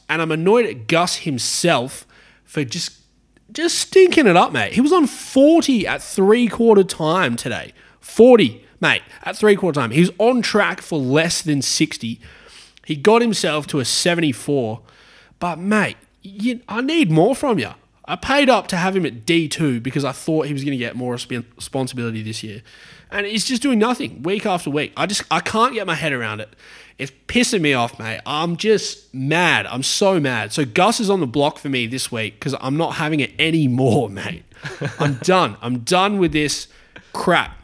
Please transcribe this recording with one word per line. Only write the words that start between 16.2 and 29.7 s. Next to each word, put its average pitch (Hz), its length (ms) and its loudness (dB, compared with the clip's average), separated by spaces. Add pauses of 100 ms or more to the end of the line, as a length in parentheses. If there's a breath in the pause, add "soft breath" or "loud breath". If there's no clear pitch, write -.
you, 214 440 -4
I 214 140 -6
need 277 300 2
more 175 260 4
from 247 220 0
you. 104 140 -6 (340)
I 180 100 -6
paid 277 320 0
up 220 200 2
to 190 80 -4
have 190 200 -2
him 180 80 0
at 117 220 -8
D 165 220 0
two 131 320 -2
because 135 240 -4
I 131 80 -4
thought 156 340 -4
he 147 80 -6
was 135 100 -6
gonna 143 120 -4
get 117 200 -6
more 123 180 -6
resp-, 120 300 -8 (120)
responsibility 120 640 -6
this 110 200 -10
year. 107 200 -14 (460 loud breath)
And 202 160 -4
he's 208 200 -4
just 247 180 -4
doing 262 160 2
nothing 214 460 -2
week 202 220 -4
after 180 220 -2
week. 143 280 -4
I 156 100 -2
just, 196 240 -4
I 160 80 2
can't 226 360 0
get 208 120 -6
my 170 80 -2
head 151 180 -4
around 110 280 -4
it. 107 80 -12 (500 loud breath)
It's 135 140 -10 (160)
pissing 240 320 0
me 147 120 2
off, 120 280 -2
mate. 110 260 -8
I'm 160 300 -4
just - 580 -2
mad. 139 520 2
I'm 127 180 -6